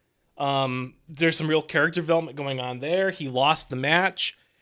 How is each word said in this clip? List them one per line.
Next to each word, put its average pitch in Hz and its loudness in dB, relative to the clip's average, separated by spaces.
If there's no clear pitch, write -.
um, 135 -2
there's 160 0
some 160 -2
real 156 2
character 160 0
development 160 0
going 139 -4
on 127 -6
there. 185 0
He 160 -6
lost 135 2
the 131 -4
match, 170 0